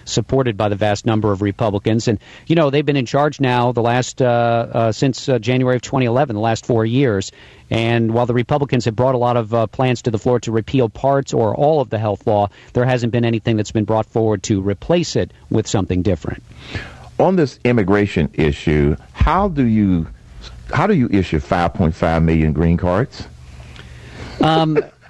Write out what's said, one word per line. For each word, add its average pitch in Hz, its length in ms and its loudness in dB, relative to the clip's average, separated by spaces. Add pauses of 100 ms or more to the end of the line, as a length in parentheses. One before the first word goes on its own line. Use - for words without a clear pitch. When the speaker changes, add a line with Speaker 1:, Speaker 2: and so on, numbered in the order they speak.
Speaker 1:
supported 123 540 0
by 107 100 0
the 101 80 -4
vast 104 300 -2
number 107 260 2
of 95 80 -2
Republicans. 104 640 -2
And, 110 120 2 (280)
you 160 80 0
know, 160 140 4
they've 143 160 0
been 143 140 0
in 123 80 -2
charge 143 340 0
now 123 320 2
the 120 80 -2
last, 120 400 0
uh, 131 60 2
uh, 117 640 0
since, - 340 -2
uh, 127 120 2
January 127 380 0
of 120 60 -4
twenty 131 220 -2
eleven, 123 300 0
the 104 80 -4
last 113 240 -2
four 113 180 2
years. 113 480 0 (380)
And 113 420 0
while 120 140 2
the 117 80 0
Republicans 131 500 0
have 113 100 -2
brought 123 200 2
a 123 40 0
lot 123 200 2
of, 110 160 -2
uh, 113 140 2
plans 127 340 -2
to 123 80 -2
the 107 80 0
floor 123 220 2
to 117 120 -6
repeal 113 380 0
parts 139 420 -2
or 117 220 0
all 151 260 2
of 117 80 -4
the 110 100 -4
health 107 280 -4
law, 104 220 2 (260)
there 123 100 2
hasn't 123 280 0
been 120 120 2
anything 117 320 0
that's 107 160 -4
been 110 120 0
brought 110 200 0
forward 110 400 0
to 101 160 0
replace 127 560 -2
it 95 160 -2 (160)
with 110 180 0
something 92 360 -2
different. - 400 -4 (760)
Speaker 2:
On 180 180 4
this 151 280 0
immigration 104 720 2
issue, 76 600 2 (180)
how 185 340 2
do 143 160 0
you, 101 440 2 (640)
how 156 140 0
do 214 80 2
you 127 160 2
issue 90 300 0
five 85 320 0
point 85 220 0
five 82 280 2
million 80 300 2
green 85 240 2
cards? 90 500 -2 (1160)
Speaker 1:
Um, 156 400 2
Speaker 2:
<laughs> - 60 -10 (220)